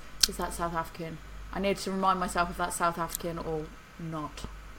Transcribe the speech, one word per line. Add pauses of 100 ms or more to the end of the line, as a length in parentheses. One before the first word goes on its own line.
(280)
is
that
South
African? (340)
I
need
to
remind
myself
if
that's
South
African
or (340)
not. (340)